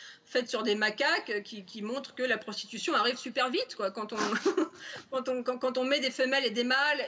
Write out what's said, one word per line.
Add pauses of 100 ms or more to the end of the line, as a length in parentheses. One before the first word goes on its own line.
(260)
faites
sur
des
macaques,
euh,
qui,
qui
montrent
que
la
prostitution
arrive
super
vite,
quoi,
quand
on,
<laughs>
quand
on,
quand,
quand
on
met
des
femelles
et
des
mâles